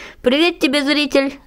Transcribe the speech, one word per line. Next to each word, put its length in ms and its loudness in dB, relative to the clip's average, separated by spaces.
«Привет 380 2
тебе, 240 0
зритель, 640 0